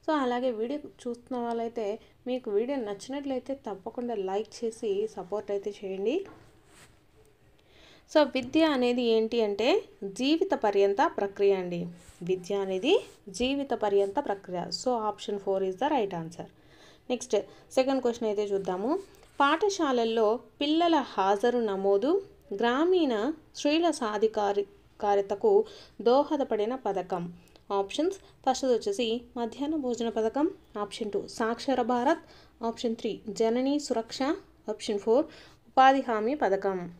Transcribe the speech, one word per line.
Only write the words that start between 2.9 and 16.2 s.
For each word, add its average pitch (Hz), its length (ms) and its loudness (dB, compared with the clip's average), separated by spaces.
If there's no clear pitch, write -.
తప్పకుండా 226 480 -8
లైక్ 202 200 -4
చేసి 226 320 -4
సపోర్ట్ 202 400 -6
అయితే 202 240 -6
చేయండి. 196 360 -2
So 311 60 6
విద్య 262 300 2
అనేది 247 280 2
ఏంటి 226 200 0
అంటే 220 200 2
జీవిత 330 300 2
పర్యంత 202 360 4
ప్రక్రియ 202 420 2
అండి. 175 200 -6
విద్య 196 340 -2
అనేది 190 320 2
జీవిత 277 340 -2
పర్యంత 202 320 2
ప్రక్రియ. 185 320 -6
So 254 80 0
option 202 240 -6
four 190 140 0
is 185 140 -8
the 302 140 0
right 196 160 -2